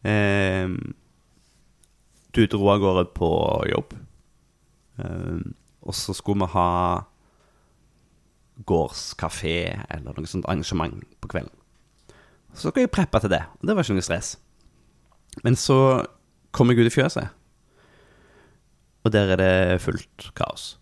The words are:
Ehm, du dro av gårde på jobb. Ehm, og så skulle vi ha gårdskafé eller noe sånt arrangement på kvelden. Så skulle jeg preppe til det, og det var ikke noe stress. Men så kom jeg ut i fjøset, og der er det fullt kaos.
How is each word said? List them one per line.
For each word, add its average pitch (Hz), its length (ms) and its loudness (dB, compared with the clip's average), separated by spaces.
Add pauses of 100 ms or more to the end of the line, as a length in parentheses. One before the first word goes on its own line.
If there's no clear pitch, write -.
Ehm, 98 880 0 (1400)
du 117 160 4
dro 101 220 2
av 101 100 4
gårde 92 340 4
på 85 160 0 (420)
jobb. - 240 -4 (1040)
Ehm, 85 520 -8 (280)
og - 160 -10
så - 180 -8
skulle 101 300 -2
vi 90 80 -8
ha 87 160 2 (2000)
gårdskafé - 880 -4 (340)
eller - 240 -10
noe 80 160 -10
sånt - 160 -6
arrangement 80 560 -4 (200)
på - 120 -14
kvelden. - 240 -8 (960)
Så - 160 -4
skulle 254 160 2
jeg - 80 -2
preppe - 300 2
til 101 80 2
det, 82 100 2 (160)
og 143 100 -6
det 214 80 2
var 175 100 2
ikke 104 120 0
noe 90 80 -2
stress. - 300 -6 (1080)
Men 127 100 4
så 135 220 2 (760)
kom 120 160 4
jeg 117 140 6
ut 117 80 4
i - 20 -12
fjøset, - 380 -2 (1700)
og 110 140 2
der 101 180 4
er 92 60 2
det 92 420 4
fullt - 540 -8
kaos. - 460 -6